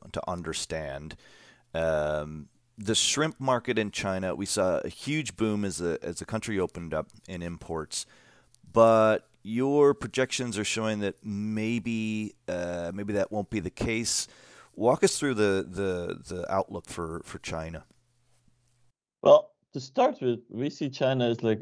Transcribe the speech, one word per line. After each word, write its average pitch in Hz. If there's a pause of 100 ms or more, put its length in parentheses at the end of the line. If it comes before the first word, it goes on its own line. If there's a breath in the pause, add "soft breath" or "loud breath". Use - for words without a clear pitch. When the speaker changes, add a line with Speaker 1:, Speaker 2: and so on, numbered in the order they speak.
(120)
Speaker 1:
to -
understand. 78 (580 soft breath)
Um, 76 (280)
the 107
shrimp 156
market 123
in 104
China, 95
we 92
saw 92
a -
huge 139
boom 107
as 92
the, 85
as 85
the -
country 110
opened 85
up 78 (200)
in 90
imports, 82 (640 soft breath)
but 110 (160)
your 139
projections 127
are 107
showing 110
that 101
maybe, 110 (140)
uh, 87
maybe 101
that 98
won't 104
be 107
the 87
case. 113 (480 soft breath)
Walk 123
us 190
through 135
the, 101
the, 90
the -
outlook 95
for, 82
for -
China. 82 (1400)
Speaker 2:
Well, 151 (220)
to 143
start 254
with, 120 (100)
we 123
see 143
China 131
as, 117
like, 110